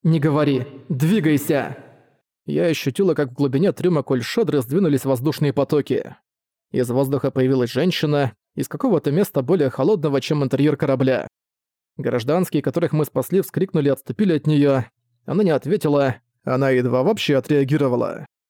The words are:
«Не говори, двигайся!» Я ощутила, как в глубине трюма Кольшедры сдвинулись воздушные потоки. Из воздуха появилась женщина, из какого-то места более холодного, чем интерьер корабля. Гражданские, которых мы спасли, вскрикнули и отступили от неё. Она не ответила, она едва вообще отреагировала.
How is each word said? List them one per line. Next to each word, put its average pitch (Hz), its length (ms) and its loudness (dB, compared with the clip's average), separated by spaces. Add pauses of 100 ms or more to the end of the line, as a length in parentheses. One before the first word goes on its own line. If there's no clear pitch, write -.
«Не 160 160 2
говори, 143 480 2 (220)
двигайся!» 151 880 0 (680)
Я 147 220 -2
ощутила, 160 480 0
как 139 160 -2
в 123 40 -20
глубине 139 360 0
трюма 160 320 0
Кольшедры 143 600 0
сдвинулись 143 420 0
воздушные 135 480 0
потоки. 139 640 -2 (560)
Из 123 180 -2
воздуха 135 400 0
появилась 131 400 0
женщина, 147 640 0 (220)
из - 100 -4
какого-то 165 460 0
места 165 300 0
более 143 280 0
холодного, 160 500 0
чем 147 220 -2
интерьер 135 340 2
корабля. 131 520 0 (680)
Гражданские, 127 680 -2
которых 165 300 0
мы 151 120 0
спасли, 165 380 -2
вскрикнули 151 460 -2
и 139 40 4
отступили 170 420 -2
от 147 140 -2
неё. 143 360 2 (400)
Она 180 180 -2
не 180 80 2
ответила, 147 680 0 (280)
она 131 260 0
едва 127 320 2
вообще 175 340 0
отреагировала. 135 880 0 (240)